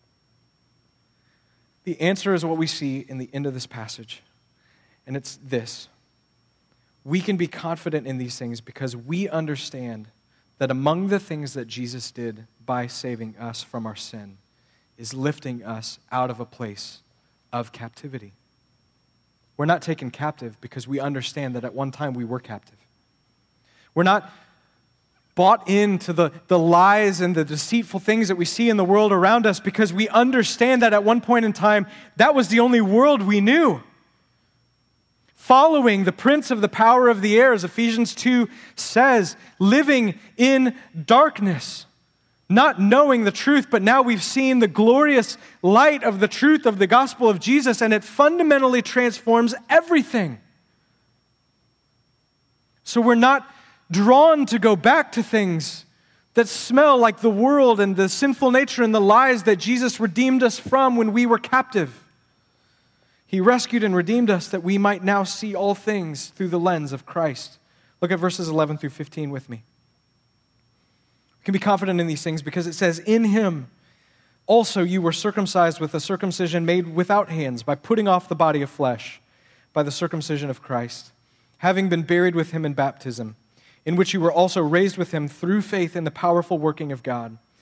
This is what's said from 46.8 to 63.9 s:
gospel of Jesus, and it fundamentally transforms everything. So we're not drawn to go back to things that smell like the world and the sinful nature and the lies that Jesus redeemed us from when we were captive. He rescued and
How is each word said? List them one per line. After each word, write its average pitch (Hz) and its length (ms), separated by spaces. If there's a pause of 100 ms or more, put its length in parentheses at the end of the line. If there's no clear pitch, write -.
gospel 240 420
of 190 100
Jesus, 247 420
and 220 120
it 208 100
fundamentally 285 800
transforms 233 720 (140)
everything. 269 680 (2500)
So - 180
we're 240 140
not 262 340 (400)
drawn 262 560
to 220 140
go 214 160
back 269 380
to 233 100
things 185 600 (500)
that 233 120
smell 277 500
like 226 220
the 226 100
world 240 500
and 196 160
the 190 120
sinful 262 440
nature 254 320
and 220 120
the 214 60
lies 233 420
that 202 140
Jesus 240 420
redeemed 247 440
us 240 160
from 262 360
when 226 160
we 240 140
were 226 140
captive. 214 580 (1300)
He 190 120
rescued 233 440
and 196 120